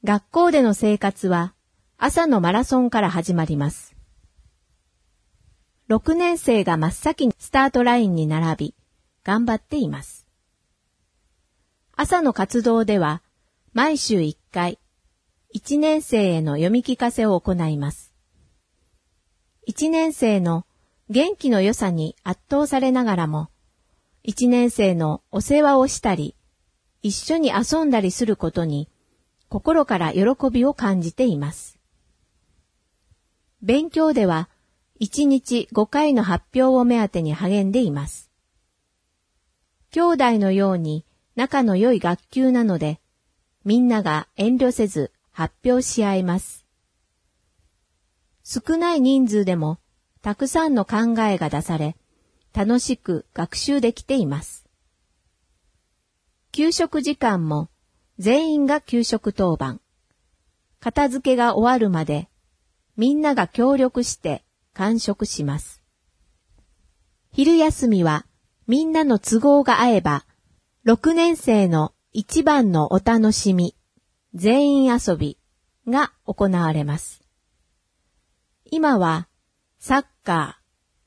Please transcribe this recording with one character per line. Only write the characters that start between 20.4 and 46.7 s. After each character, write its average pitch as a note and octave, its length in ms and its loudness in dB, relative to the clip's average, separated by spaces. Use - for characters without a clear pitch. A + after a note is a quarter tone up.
の E3+ 260 -2
元 D4+ 260 0
気 - 160 -4
の G#3 100 2
良 G3+ 120 2
さ G3+ 180 -4
に D#3+ 320 -4
圧 F#3 260 -6
倒 D4 160 0
さ C#4+ 140 -2
れ C4 120 0
な B3+ 120 0
が G#3+ 120 0
ら E3+ 120 -2
も、 D#3 220 -6
一 A#3 240 -2
年 A#3+ 240 2
生 F#3+ 240 0
の D#3+ 260 -2
お G3 80 -4
世 C#4+ 220 2
話 C#4+ 160 4
を C4 100 4
し - 140 -6
た G3+ 140 0
り、 D3+ 200 -8
一 G#3 80 -4
緒 - 260 -4
に D4+ 140 0
遊 D4+ 340 -2
ん C#4+ 60 2
だ A#3+ 80 2
り F#3+ 100 0
す A#3 160 -4
る G#3+ 100 0
こ E3 140 -4
と E3 160 -4
に、 D3 240 -6
心 D#4 380 0
か G3+ 140 -2
ら E3 140 -2
喜 F#3+ 100 2
び A#3+ 140 2
を C#4+ 80 0
感 G3 280 -2
じ E3 120 -6
て B3+ 120 0
い F#3+ 120 0
ま C#3+ 140 -6
す。 - 260 -20
勉 C#4 300 0
強 D#4+ 220 2
で A3+ 120 2
は、 E3+ 240 0
一 C#4 300 -2
日 B3+ 440 0
五 G#3+ 140 0
回 D4 300 0
の A3+ 80 2
発 F#3 220 -2
表 B3+ 80 4
を C4 220 4
目 A#3+ 180 2
当 G3+ 40 -2
て F3 140 -4
に D#3 120 -2
励 G3 300 -2
ん F#3+ 80 -2
で B3 100 0
い G3 100 0
ま C#3+ 160 -6
す。 - 240 -18
兄 D#4+ 100 -2
弟 C4+ 380 2
の G3 120 2
よ G3 220 2
う F3+ 40 -2
に D#3+ 280 -6
仲 C4+ 280 -2
の G#3 120 2
良 A3+ 180 4
い G#3 60 0
学 F3 200 -2
級 C4 220 0
な A#3+ 120 2
の G3 140 0
で、 D3+ 220 -4
み G#3+ 140 4
ん B3 80 4
な A3 160 2
が D#3 320 -2
遠 A#3 220 0
慮 B3 140 2
せ A3 160 -2
ず D3+ 240 -4
発 - 220 -6
表 B3+ 160 2
し A3+ 240 -2
合 G3 120 0
い F#3 60 -2
ま F3+ 160 0
す。 - 260 -20